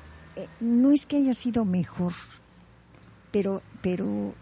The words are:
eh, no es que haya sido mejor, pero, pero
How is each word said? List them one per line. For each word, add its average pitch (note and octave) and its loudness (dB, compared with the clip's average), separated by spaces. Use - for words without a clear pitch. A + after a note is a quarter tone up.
eh, F#3+ -10
no A#3+ 4
es D4 4
que D4 -2
haya C4+ 4
sido A3+ 0
mejor, F3+ -2
pero, G3 -2
pero G3 -4